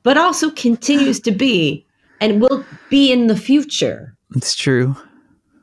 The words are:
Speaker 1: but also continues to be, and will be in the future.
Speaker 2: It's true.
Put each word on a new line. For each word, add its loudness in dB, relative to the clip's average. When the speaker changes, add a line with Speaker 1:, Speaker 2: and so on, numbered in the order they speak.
Speaker 1:
but 2
also 0
continues 0
to -2
be, -2
and 2
will 0
be 4
in 2
the 2
future. -2
Speaker 2:
It's -4
true. 0